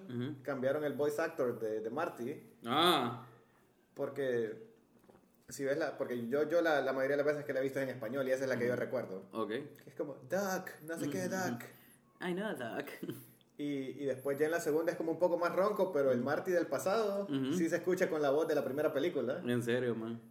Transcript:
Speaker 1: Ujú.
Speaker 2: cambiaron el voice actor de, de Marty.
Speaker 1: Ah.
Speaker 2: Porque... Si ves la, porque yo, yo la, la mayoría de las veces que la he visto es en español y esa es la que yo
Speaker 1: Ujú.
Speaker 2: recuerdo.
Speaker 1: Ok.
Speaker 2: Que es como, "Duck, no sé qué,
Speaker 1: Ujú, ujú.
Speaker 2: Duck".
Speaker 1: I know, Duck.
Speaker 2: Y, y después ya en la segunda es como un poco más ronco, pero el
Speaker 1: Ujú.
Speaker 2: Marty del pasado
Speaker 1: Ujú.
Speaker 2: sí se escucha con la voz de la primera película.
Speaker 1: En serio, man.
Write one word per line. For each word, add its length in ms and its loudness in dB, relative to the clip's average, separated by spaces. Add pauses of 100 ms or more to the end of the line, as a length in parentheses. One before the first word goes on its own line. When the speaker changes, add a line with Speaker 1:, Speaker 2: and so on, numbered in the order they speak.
Speaker 1:
Ujú. 340 -4
Speaker 2:
cambiaron 420 0
el 80 0
voice 280 2
actor 380 0
de, 220 -2
de 80 -4
Marty. 520 -4 (240)
Speaker 1:
Ah. 600 2 (720)
Speaker 2:
Porque... 760 -2 (800)
Si 160 -6
ves 120 2
la, 200 -2
porque 300 -4
yo, 200 2
yo 140 4
la, 200 4
la 120 0
mayoría 240 2
de 60 2
las 100 4
veces 120 -4
que 60 -4
la 80 0
he 40 2
visto 160 -2
es 100 0
en 60 -6
español 320 -2
y 40 0
esa 120 2
es 60 0
la 80 2
que 100 2
yo 60 2
Speaker 1:
Ujú. 60 0
Speaker 2:
recuerdo. 540 -4
Speaker 1:
Ok. 160 -2
Speaker 2:
Que 380 -6
es 80 -20
como, 180 -6 (160)
"Duck, 400 -2 (180)
no 100 -6
sé 120 -4
qué, 160 -2
Speaker 1:
Ujú, 100 -4
ujú. 160 -2
Speaker 2:
Duck". 100 -6 (600)
Speaker 1:
I 120 -2
know, 200 -2
Duck. 340 -6 (720)
Speaker 2:
Y, 60 -6 (380)
y 40 -4
después 320 -2
ya 80 4
en 60 2
la 100 0
segunda 300 2
es 60 -4
como 140 -2
un 80 -4
poco 180 4
más 160 2
ronco, 380 2
pero 200 4
el 80 4
Speaker 1:
Ujú. 60 0
Speaker 2:
Marty 260 0
del 160 4
pasado 640 0
Speaker 1:
Ujú. 240 0
Speaker 2:
sí 160 2
se 80 4
escucha 320 2
con 120 0
la 80 4
voz 180 4
de 80 2
la 80 2
primera 300 0
película. 520 0
Speaker 1:
En 180 2
serio, 320 2
man. 360 -6